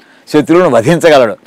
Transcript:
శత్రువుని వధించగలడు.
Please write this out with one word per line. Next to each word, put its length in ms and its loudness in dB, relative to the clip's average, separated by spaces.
శత్రువుని 360 0
వధించగలడు. 680 0